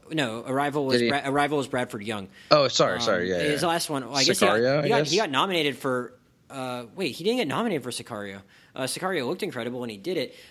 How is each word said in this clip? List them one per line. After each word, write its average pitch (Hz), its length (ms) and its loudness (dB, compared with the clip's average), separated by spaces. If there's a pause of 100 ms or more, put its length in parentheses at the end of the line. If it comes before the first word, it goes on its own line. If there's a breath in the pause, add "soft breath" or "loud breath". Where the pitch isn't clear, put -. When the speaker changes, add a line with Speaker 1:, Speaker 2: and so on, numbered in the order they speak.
(120)
Speaker 1:
no, 120 360 -2
Arrival 139 380 0
was 127 140 4
Speaker 2:
Did 120 60 4
he 113 40 4
Speaker 1:
Bra-, 139 160 0
Arrival 143 320 2
was 127 100 -2
Bradford 120 360 -4
Young. 104 260 -6 (220 loud breath)
Speaker 2:
Oh, 147 160 6
sorry, 120 280 2
Speaker 1:
Um, - 60 -2
Speaker 2:
sorry, 92 280 2
yeah, 87 100 0
Speaker 1:
his 85 240 0
Speaker 2:
yeah. - 40 2
Speaker 1:
last 170 220 0
one, 135 140 -4
I 135 200 0
guess - 160 4
he 208 60 6
got, 107 140 4
Speaker 2:
Sicario, 135 200 4
I 151 40 0
Speaker 1:
he 143 60 0
got, 139 100 4
Speaker 2:
guess? 147 120 0
Speaker 1:
he 180 60 2
got 208 140 2
nominated 151 460 2
for, 127 360 -2 (360)
uh, 127 360 -8 (100)
wait, 151 200 -4
he 165 80 -10
didn't 233 140 2
get 214 100 0
nominated 156 360 0
for 123 80 -8
Sicario. 101 500 -8 (320 soft breath)
Uh, 135 100 -6
Sicario 151 440 -4
looked 175 140 -4
incredible 127 380 -6
when 120 100 -8
he 104 80 -10
did 170 200 -6
it. - 180 -6 (160 loud breath)